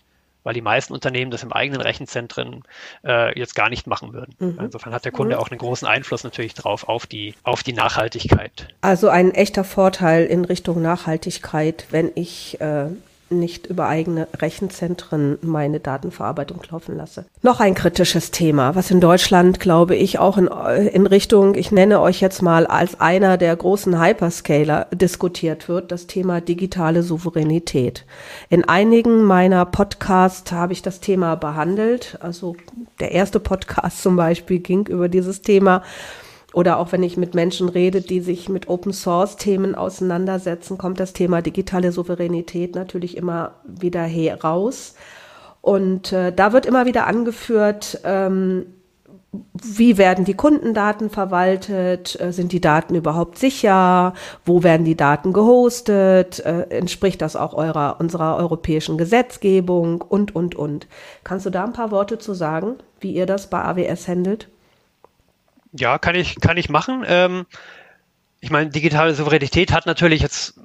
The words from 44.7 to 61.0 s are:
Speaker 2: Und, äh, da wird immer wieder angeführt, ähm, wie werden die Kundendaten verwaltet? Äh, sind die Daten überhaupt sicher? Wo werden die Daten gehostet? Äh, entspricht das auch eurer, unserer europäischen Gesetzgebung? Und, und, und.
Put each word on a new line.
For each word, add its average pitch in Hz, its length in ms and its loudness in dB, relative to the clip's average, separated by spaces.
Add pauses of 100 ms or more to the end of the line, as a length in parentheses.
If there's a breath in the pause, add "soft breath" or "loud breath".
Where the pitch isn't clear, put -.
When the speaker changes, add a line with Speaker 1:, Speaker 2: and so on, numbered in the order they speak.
Speaker 2:
Und, 190 540 0
äh, 180 180 0
da 196 220 4
wird 254 100 4
immer 247 220 2
wieder 247 200 0
angeführt, 214 960 -2
ähm, 190 600 0 (880)
wie 220 460 2
werden 185 260 4
die 196 80 0
Kundendaten 214 800 0
verwaltet? 185 1080 -2
Äh, 175 140 -4
sind 180 200 -4
die 180 100 -2
Daten 165 320 2
überhaupt 170 420 -2
sicher? 185 800 4 (320 loud breath)
Wo 175 160 4
werden 165 240 4
die 160 100 2
Daten 151 380 2
gehostet? 202 1080 4
Äh, 170 300 -4
entspricht 185 500 -2
das 156 160 -4
auch 156 160 -4
eurer, 151 460 -2
unserer 165 380 -2
europäischen 160 600 -2
Gesetzgebung? 180 1040 0
Und, 202 340 -2
und, 170 200 -4
und. 147 320 -6 (360 loud breath)